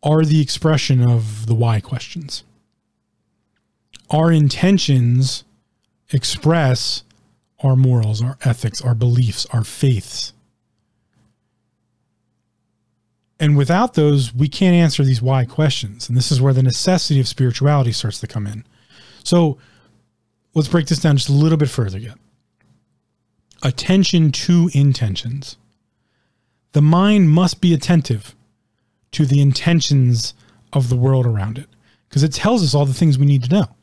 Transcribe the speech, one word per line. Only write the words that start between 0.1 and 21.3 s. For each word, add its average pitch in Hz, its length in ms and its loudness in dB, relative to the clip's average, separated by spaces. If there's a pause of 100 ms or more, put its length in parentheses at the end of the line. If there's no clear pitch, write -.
the 156 160 2
expression 139 600 0
of 110 440 0
the 113 80 0
why 113 260 0
questions. - 600 -12 (1700)
Our 160 220 2
intentions 135 1120 2 (680)
express 147 920 -2 (580)
our 131 140 2
morals, 117 440 0
our 127 220 -6
ethics, 117 400 -4
our 123 120 0
beliefs, 120 580 0
our 113 100 -2
faiths. - 680 -4 (3000)
And 147 180 2
without 170 380 0
those, 143 400 2
we 139 140 0
can't 180 260 2
answer 156 300 2
these 127 180 0
why 127 220 0
questions. 120 640 -4
And 123 80 -2
this 127 160 0
is 127 80 0
where 135 120 2
the 131 100 2
necessity 147 580 0
of 120 80 -2
spirituality 131 640 0
starts - 280 -6
to 110 60 -10
come 104 200 -8
in. 107 180 -14 (580)
So 165 360 0 (960)
let's 156 140 0
break 165 180 0
this 156 120 -2
down 147 180 2
just 127 120 -2
a 143 40 0